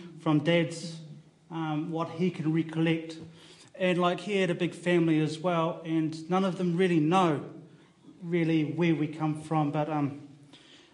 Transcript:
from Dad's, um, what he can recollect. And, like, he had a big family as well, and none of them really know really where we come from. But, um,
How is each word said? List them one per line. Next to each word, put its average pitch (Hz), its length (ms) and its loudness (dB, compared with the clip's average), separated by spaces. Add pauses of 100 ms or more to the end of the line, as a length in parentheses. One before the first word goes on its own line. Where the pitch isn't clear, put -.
(200)
from 156 200 2
Dad's, 170 600 0 (500)
um, 160 400 -4
what 165 200 -4
he 185 200 0
can 156 220 -2
recollect. 160 640 0 (580)
And, 185 240 2
like, 180 220 2
he 208 160 -2
had 185 140 2
a 170 40 2
big 165 200 -2
family 170 440 4
as 156 200 0
well, 170 460 0
and 160 460 -2
none 190 140 2
of 180 140 -2
them 175 180 0
really 175 240 4
know 165 420 4 (800)
really 165 420 2
where 160 300 2
we 147 140 -2
come 151 320 -4
from. 151 300 0
But, 151 180 -2
um, 143 320 -2 (720)